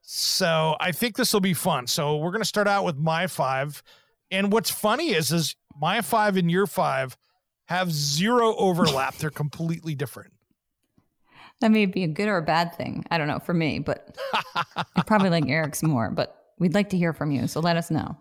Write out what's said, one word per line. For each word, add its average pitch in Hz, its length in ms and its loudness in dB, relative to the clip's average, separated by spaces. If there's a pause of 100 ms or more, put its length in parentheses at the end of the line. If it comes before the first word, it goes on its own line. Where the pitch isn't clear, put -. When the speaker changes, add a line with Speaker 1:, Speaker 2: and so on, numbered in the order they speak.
Speaker 1:
So 160 760 0
I 180 120 -2
think 226 260 -4
this 254 160 2
will 208 80 4
be 190 140 2
fun. 135 320 -2
So 151 300 0
we're 160 140 -2
gonna 214 140 -2
start 208 220 0
out 202 180 2
with 175 120 -2
my 160 280 0
five. 139 560 -4 (500)
And 196 220 2
what's 226 160 2
funny 269 400 0
is, 160 220 0
is 160 240 0 (200)
my 170 260 -2
five 208 360 2
and 175 140 2
your 190 160 2
five 135 500 -2 (480)
have 180 260 -2
zero 180 640 2
overlap. 160 600 2
They're 156 140 -6
completely 160 680 -4
different. 127 380 -10 (1300)
Speaker 2:
That 220 100 6
may 214 140 6
be 185 180 -2
a 175 40 0
good 156 200 -2
or 208 100 0
a 165 60 0
bad 170 320 0
thing. - 340 -6
I 170 80 -2
don't 151 100 0
know 151 120 -2
for - 140 -4
me, 160 260 0
but - 380 -6 (380)
I - 500 -2
probably 196 240 4
like 165 180 2
Eric's 151 360 -2
more, 131 280 0
but - 480 -6
we'd 175 140 2
like 202 180 2
to 190 60 0
hear 170 160 0
from 151 180 -4
you. 139 160 -2
So - 120 -6
let 170 180 0
us 165 120 -4
know. 160 320 -4